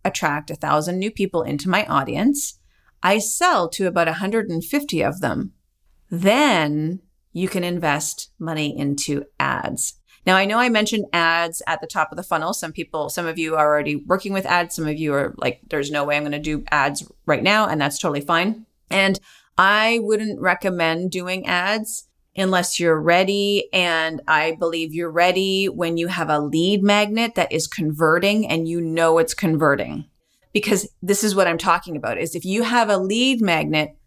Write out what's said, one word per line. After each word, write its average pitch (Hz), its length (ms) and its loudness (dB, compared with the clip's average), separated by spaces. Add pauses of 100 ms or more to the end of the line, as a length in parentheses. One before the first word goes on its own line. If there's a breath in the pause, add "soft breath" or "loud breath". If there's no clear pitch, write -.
attract 151 460 -2
a 151 40 -8
thousand 156 440 0
new 202 120 -2
people 190 320 -2
into 143 260 -4
my 190 180 0
audience, 180 720 -2 (440)
I 202 160 4
sell 262 520 0
to 190 160 -2
about 170 220 2
a 156 60 -2
hundred 208 340 -2
and 165 160 -4
fifty 285 380 -2
of 147 180 -2
them," - 320 -2 (560)
then 175 920 2 (320)
you 180 160 -2
can 180 160 -2
invest 165 720 -4
money 156 400 -4
into 143 460 -2 (160)
ads. - 540 -2 (320 soft breath)
Now, 185 100 6
I 190 100 2
know 214 120 0
I 247 120 4
mentioned 214 420 0
ads 165 540 0
at 160 160 -2
the 170 40 -12
top 160 240 -2
of 160 60 -14
the 170 60 -10
funnel. 170 320 -2
Some 160 180 -8
people, 156 380 -6
some 175 160 -4
of 160 120 -6
you 160 180 -2
are 151 100 4
already 147 300 2
working 190 360 -2
with 190 140 -2
ads. 175 280 0
Some 156 140 -4
of 151 80 -2
you 156 160 -2
are 139 240 0
like, - 320 -4
"There's 143 220 -2
no 147 140 -2
way 147 120 0
I'm 147 60 0
gonna 147 160 -4
do 151 320 -4
ads 143 360 0 (200)
right 151 160 2
now," 208 240 4
and 156 120 -2
that's 190 200 0
totally 143 240 -2
fine. 180 420 0 (240)
And 196 320 2 (380 soft breath)
I 214 440 4
wouldn't 214 380 -2
recommend 175 720 0
doing 185 360 -6
ads 190 580 -2 (320)
unless 185 440 0
you're 165 200 4
ready. 196 720 2
And 165 540 0
I 156 260 2
believe 165 420 -4
you're 170 160 -4
ready 190 580 2
when 165 280 -2
you 170 120 -2
have 170 220 -2
a 151 100 2
lead 170 420 2
magnet 208 540 2
that - 160 0
is 160 140 -2
converting 170 840 2
and 165 180 -2
you 170 140 -2
know 165 380 2
it's 160 160 2
converting. 151 720 0 (460)
Because 208 360 0 (140)
this 196 200 0
is 214 120 0
what 190 120 4
I'm 165 120 0
talking 175 380 0
about, 107 220 -4
is 160 160 -4
if 165 100 -8
you 196 180 -2
have 233 260 2
a 202 100 4
lead 233 420 0
magnet 156 560 0 (100)